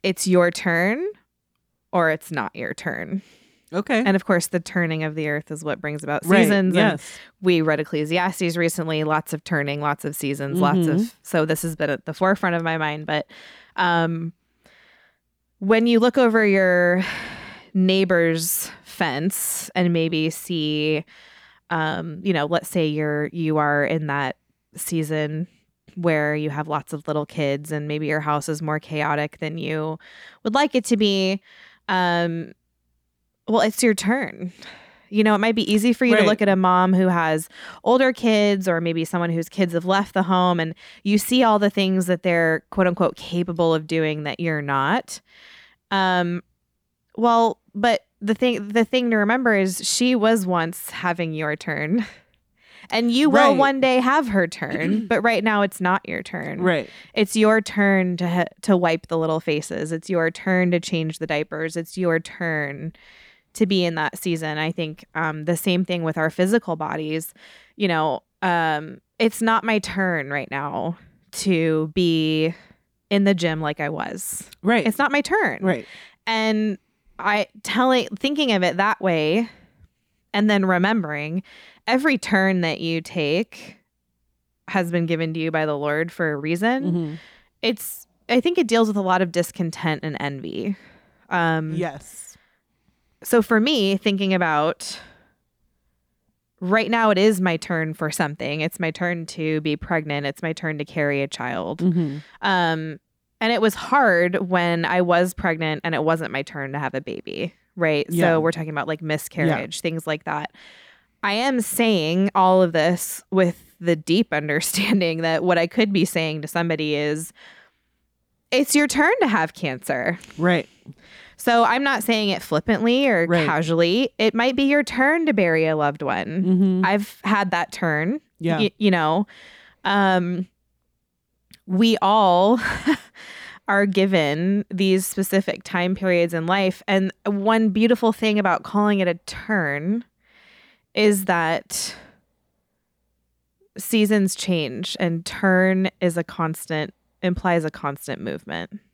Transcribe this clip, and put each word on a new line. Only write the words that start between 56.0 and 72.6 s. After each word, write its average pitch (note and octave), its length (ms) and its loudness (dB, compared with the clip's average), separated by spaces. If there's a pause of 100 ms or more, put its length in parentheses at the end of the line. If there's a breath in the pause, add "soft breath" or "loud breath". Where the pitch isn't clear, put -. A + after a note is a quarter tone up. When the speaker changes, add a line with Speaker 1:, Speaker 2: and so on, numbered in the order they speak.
Speaker 1:
your - 160 -6
turn. D3+ 380 -10
Speaker 2:
Right. F3 300 0 (240 loud breath)
Speaker 1:
It's G#3+ 200 0
your A3 280 4
turn F#3+ 560 2
to F3+ 100 -2
ha-, F3 160 0 (160)
to F#3+ 160 4
wipe E3+ 300 0
the E3 100 -2
little D#3+ 240 0
faces. D#3 500 -4
It's E3 200 -8
your E3+ 200 2
turn F3+ 420 0
to F3 60 2
change D#3+ 400 -4
the D#3+ 80 -6
diapers. D#3 520 -4
It's - 180 -10
your E3+ 240 2
turn D#3 720 -6 (600 soft breath)
to A3 100 2
be F#3 220 2
in E3 80 -2
that D#3 240 -4
season. D#3+ 400 -4
I D#3 120 -2
think, D#3+ 320 -8 (120)
um, D#3 320 -4
the E3+ 100 0
same F3+ 300 0
thing F3 160 -4
with D#3+ 160 -2
our D#3+ 100 2
physical F#3 480 0
bodies. D#3 560 -6 (440 loud breath)
You G3+ 120 -2
know, D#3 340 0 (200)
um, D#3+ 560 -2 (200)
it's A3+ 220 0
not A3+ 240 2
my A3 140 2
turn F3 520 -2
right C#3+ 200 -6
now C#3+ 480 -4 (340 soft breath)
to D#3+ 640 0
be D#3+ 600 0 (540 loud breath)